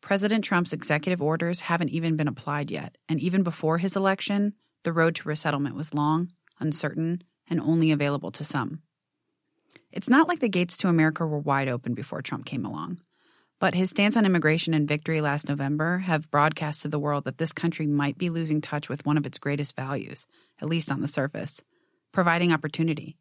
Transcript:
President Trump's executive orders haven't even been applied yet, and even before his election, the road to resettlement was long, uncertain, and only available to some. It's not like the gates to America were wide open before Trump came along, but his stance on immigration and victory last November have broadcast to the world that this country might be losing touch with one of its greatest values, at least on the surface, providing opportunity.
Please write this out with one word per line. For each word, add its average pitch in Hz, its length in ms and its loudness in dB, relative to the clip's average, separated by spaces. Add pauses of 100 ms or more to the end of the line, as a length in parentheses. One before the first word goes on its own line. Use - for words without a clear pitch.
President 208 440 2
Trump's 175 280 2
executive 151 500 0
orders 165 380 0
haven't 170 280 0
even 165 280 0
been 151 120 0
applied 143 420 -4
yet, 78 280 -10 (100)
and 156 120 0
even 185 220 2
before 165 360 0
his 190 180 -2
election, 202 580 0 (280)
the 170 100 -2
road 165 220 4
to - 140 -8
resettlement 147 480 -2
was 156 180 -8
long, 156 360 2 (300)
uncertain, 160 640 -2 (260)
and 170 120 0
only 156 300 4
available 143 420 0
to 151 120 -8
some. 151 380 -4 (1080)
It's - 180 -8
not 285 200 6
like 349 120 -2
the 247 80 2
gates 180 300 0
to 190 100 0
America 160 360 4
were 151 140 -2
wide 139 300 0
open 120 260 -2
before - 260 -8
Trump - 260 -8
came - 200 -6
along, 170 340 -8 (580)
but - 160 2
his 185 160 2
stance 208 260 2
on 220 100 6
immigration 165 480 4
and 151 120 4
victory 151 340 -2
last 147 280 -2
November 147 500 0
have 170 320 -2
broadcast 151 520 0
to 160 60 -4
the 147 100 -2
world 143 260 -2
that 127 140 -6
this 160 140 -2
country 170 340 -2
might 143 320 2
be 180 100 -2
losing 160 320 0
touch 147 280 -6
with 135 180 -6
one 147 100 4
of 147 100 2
its - 120 -8
greatest 143 360 -4
values, - 520 -8 (340)
at 147 80 -6
least 165 240 0
on - 80 -2
the - 80 -2
surface, - 540 -4 (500)
providing 170 400 4
opportunity. 156 680 -2